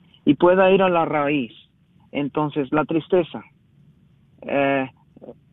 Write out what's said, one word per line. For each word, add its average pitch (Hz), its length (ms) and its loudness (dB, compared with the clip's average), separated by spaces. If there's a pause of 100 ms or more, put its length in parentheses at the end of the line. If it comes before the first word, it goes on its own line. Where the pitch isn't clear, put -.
(240)
y 147 100 4
pueda 185 360 4
ir 196 120 4
a 185 60 2
la 170 160 0
raíz. 143 480 -4 (600)
Entonces, 143 600 -4
la 151 120 0
tristeza, 165 580 -2 (1000)
eh, 139 460 -2 (640)